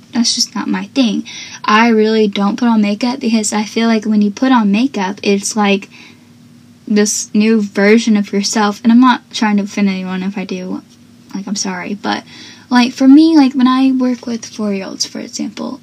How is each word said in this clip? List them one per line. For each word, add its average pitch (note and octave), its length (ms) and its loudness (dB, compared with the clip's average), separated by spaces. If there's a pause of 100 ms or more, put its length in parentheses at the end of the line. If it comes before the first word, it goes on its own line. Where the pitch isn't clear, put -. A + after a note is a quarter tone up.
(120)
that's A#3 220 -2
just - 200 -4
not - 120 -6
my G3 200 -4
thing. A3 380 -2 (380)
I G#3+ 260 2
really A3 380 2
don't G3+ 320 -2
put A#3+ 100 0
on A3+ 120 2
makeup G#3+ 400 -2
because A3 320 0
I G#3+ 120 -2
feel A3+ 220 -2
like A3 200 0
when G#3+ 160 2
you G#3 80 2
put C4 200 0
on A3+ 220 2
makeup, G3+ 500 -2
it's, G3+ 340 -2
like, G3+ 340 0 (960)
this G#3 460 -2
new A3 260 2
version G#3 560 2
of G3+ 160 -2
yourself. G3+ 500 -2
And A3+ 80 2
I'm A#3 100 6
not B3+ 300 2
trying G#3 280 0
to G3 60 -2
offend G3+ 260 -2
anyone F#3 320 -6
if G3 160 -6
I F#3 60 -8
do. F#3 380 -10 (520)
Like, G3 120 -8
I'm G3+ 80 -6
sorry. F#3+ 400 -8
But, - 300 -8 (460)
like, B3 220 2
for C4+ 140 0
me, D#4 300 8
like, C4+ 160 4
when B3+ 160 2
I C4 240 2
work B3+ 340 -2
with A3+ 200 -8
four-year-olds, G3+ 580 -6
for - 160 -12
example, - 640 -10